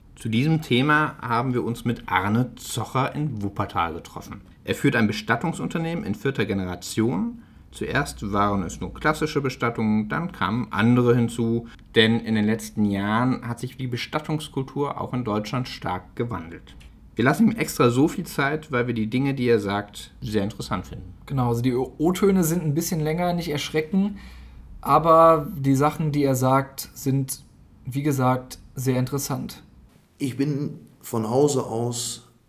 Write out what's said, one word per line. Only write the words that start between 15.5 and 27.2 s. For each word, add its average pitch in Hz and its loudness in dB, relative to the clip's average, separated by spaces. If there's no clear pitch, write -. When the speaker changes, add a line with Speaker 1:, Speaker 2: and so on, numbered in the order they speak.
Speaker 1:
stark - -8
gewandelt. 87 -8
Wir 110 2
lassen 151 4
ihm - -2
extra 139 2
so 135 4
viel 170 -6
Zeit, 147 -4
weil 120 0
wir 120 -2
die 110 -2
Dinge, 131 0
die 123 0
er 117 6
sagt, 101 -4
sehr 104 0
interessant - -6
finden. - -14
Speaker 2:
Genau, 131 0
also 117 0
die 127 2
O-Töne 180 2
sind 165 0
ein 151 0
bisschen 165 -2
länger, 170 0
nicht 170 -2
erschrecken. 156 -2
Aber 160 6
die 135 4
Sachen, 151 2
die 147 2
er 135 4
sagt, 131 0
sind, 135 -2